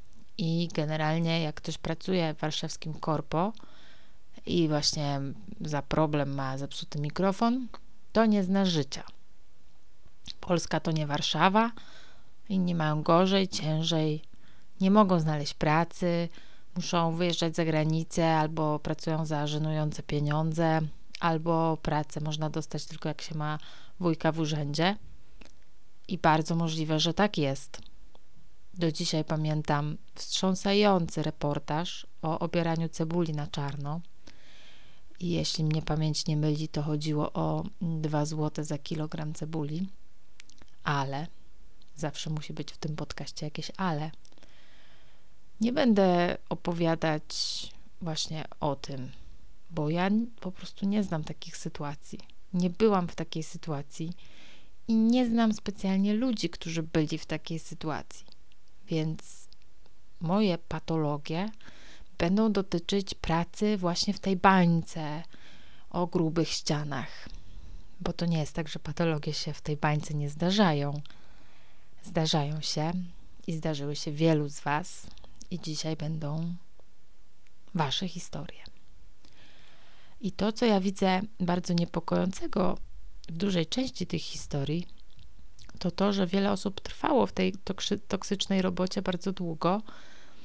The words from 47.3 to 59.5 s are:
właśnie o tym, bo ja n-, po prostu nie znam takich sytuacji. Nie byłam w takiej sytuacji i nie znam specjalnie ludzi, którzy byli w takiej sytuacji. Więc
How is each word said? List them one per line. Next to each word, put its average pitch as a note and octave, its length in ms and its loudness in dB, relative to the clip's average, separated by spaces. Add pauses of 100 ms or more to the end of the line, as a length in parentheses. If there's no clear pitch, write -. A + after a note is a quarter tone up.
właśnie D#3 440 -4 (160)
o C#3+ 160 0
tym, C3+ 340 -6 (600)
bo D#3 200 0
ja E3+ 160 4
n-, A3 240 2 (100)
po F#3 120 -4
prostu - 340 -4
nie G#3 160 4
znam E3+ 220 0
takich - 320 -6
sytuacji. - 640 -6 (340)
Nie F3+ 180 4
byłam F#3+ 380 6
w - 60 -6
takiej D#3+ 280 -4
sytuacji D#3+ 720 -4 (760)
i A3+ 60 4
nie A#3 320 6
znam A3+ 260 6
specjalnie G3 600 2
ludzi, A3+ 360 0
którzy E3 320 -4
byli D#3+ 360 2
w - 80 -6
takiej D#3+ 320 -4
sytuacji. - 680 -6 (640)
Więc D#3+ 600 -2 (720)